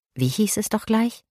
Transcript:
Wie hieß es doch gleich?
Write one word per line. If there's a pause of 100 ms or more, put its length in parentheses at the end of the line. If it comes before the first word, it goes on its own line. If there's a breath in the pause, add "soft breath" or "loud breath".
(140)
Wie
hieß
es
doch
gleich?